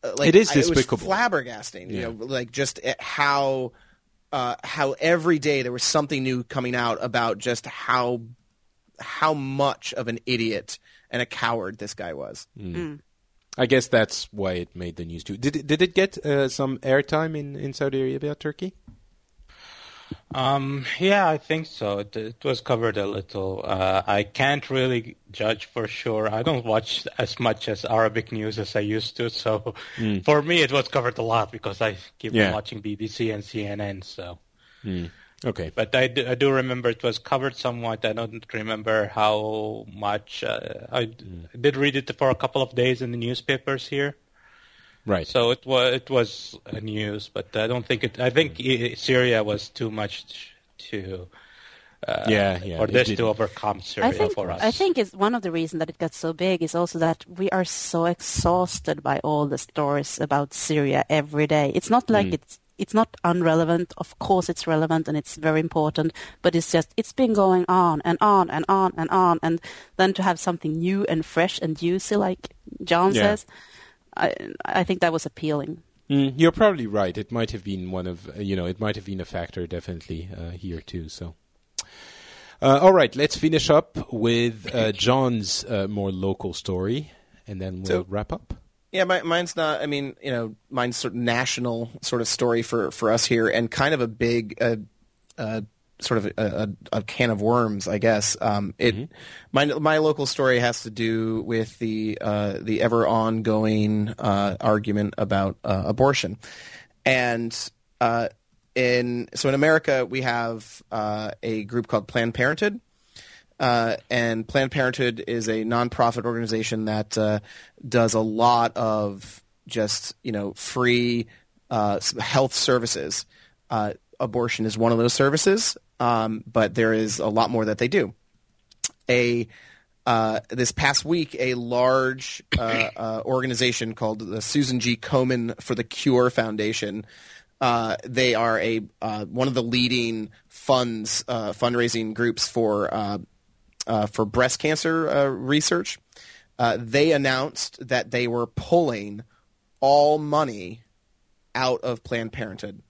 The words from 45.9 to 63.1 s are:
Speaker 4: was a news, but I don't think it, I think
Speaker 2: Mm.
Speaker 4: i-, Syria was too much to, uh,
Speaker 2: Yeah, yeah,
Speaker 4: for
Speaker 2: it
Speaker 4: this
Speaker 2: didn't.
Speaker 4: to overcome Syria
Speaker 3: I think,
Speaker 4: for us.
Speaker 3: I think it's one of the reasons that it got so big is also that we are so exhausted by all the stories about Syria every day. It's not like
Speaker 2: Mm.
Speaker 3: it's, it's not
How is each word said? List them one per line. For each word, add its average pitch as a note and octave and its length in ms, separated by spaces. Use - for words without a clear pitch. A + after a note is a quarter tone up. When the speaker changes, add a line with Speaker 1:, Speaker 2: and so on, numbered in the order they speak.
Speaker 4:
was - 460
a G#2+ 140
news, G#2+ 520
but - 240
I A2 120
don't B2 180
think B2 160
it, - 160
I B2+ 120
think D3 280
Speaker 2:
Mm. B2 340
Speaker 4:
i-, - 40
Syria B2 480
was G#2 240
too A#2 200
much - 640
to, F#2 380
uh, - 200
Speaker 2:
Yeah, G2 360
yeah, E2+ 140
Speaker 4:
for A2 80
Speaker 2:
it G2 60
Speaker 4:
this A#2+ 140
Speaker 2:
didn't. G#2 120
Speaker 4:
to A2+ 100
overcome G#2 540
Syria - 280
Speaker 3:
I - 20
think, - 220
Speaker 4:
for - 160
us. - 100
Speaker 3:
I A3 120
think F#4 260
it's G3+ 140
one G3+ 240
of G#3+ 60
the F3 100
reasons E3 260
that D#3+ 120
it - 80
got E3 140
so E3 200
big F3 280
is E3 140
also E3+ 240
that E3 300
we F#3 220
are F#3 140
so - 420
exhausted F3 1000
by C#3 180
all D3 240
the C#3 120
stories C#3+ 600
about C#3+ 360
Syria C#3+ 540
every D3+ 380
day. D3 300
It's - 140
not A#3+ 200
like G3+ 160
Speaker 2:
Mm. F3 80
Speaker 3:
it's, - 240
it's - 160
not A3 300